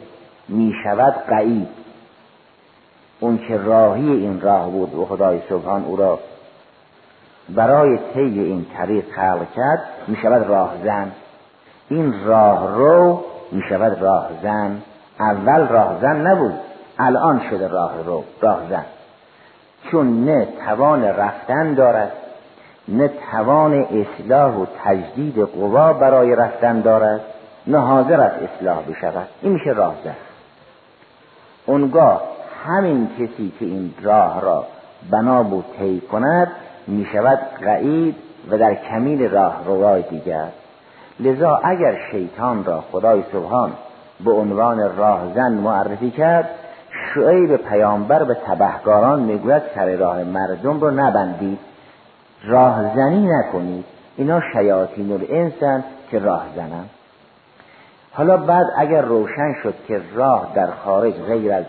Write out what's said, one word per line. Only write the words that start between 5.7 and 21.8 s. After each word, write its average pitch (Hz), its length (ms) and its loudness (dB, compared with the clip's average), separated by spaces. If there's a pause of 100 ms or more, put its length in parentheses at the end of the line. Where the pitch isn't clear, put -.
او 85 120 -6
را 92 220 2 (1300)
برای 120 500 4 (160)
طی 123 260 0
این 87 260 -2 (100)
طریق 95 340 -2
خلق 90 460 -2
کرد، 143 240 0 (260)
می‌شود 110 420 2
راهزن. 98 640 -2 (760)
این 139 360 -2
راه 104 540 4
رو 175 460 6 (280)
می‌شود 98 500 -2
راهزن. 101 800 -2 (380)
اول 110 480 2
راهزن 117 580 2
نبود، 170 280 2 (440)
الان 131 420 2 (100)
شده 95 180 -4
راه 82 380 -4
رو، 82 180 -6 (160)
راهزن. 87 440 0 (1080)
چون 123 340 2
نه 139 240 2 (180)
توان 127 380 2
رفتن 107 680 -2
دارد، 120 380 2 (760)